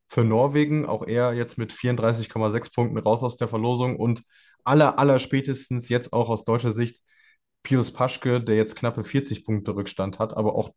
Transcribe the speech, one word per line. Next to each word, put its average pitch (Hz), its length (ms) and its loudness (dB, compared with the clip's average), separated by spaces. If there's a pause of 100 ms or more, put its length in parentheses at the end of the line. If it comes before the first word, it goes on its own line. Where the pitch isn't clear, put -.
für - 160 2
Norwegen. 143 600 2
Auch 107 200 -4
er 120 280 0
jetzt 120 240 -4
mit 113 160 -6
vierunddreißig 117 560 0
Komma 110 200 0
sechs 113 220 -4
Punkten 117 260 0
raus 110 260 2
aus 120 140 -4
der 120 100 -2
Verlosung 120 500 0
und 117 260 -2 (420)
aller, 143 340 6
aller 135 200 6
spätestens 131 680 -4
jetzt 120 240 -2
auch 113 160 0
aus 110 160 -2
deutscher 117 300 0
Sicht 120 280 -4 (640)
Pius 127 280 2
Paschke, 127 500 0
der 110 160 2
jetzt 110 180 0
knappe 117 300 -4
vierzig 135 400 -4
Punkte 104 300 -4
Rückstand 98 440 -6
hat, 110 160 -4
aber 107 200 0
auch - 220 -4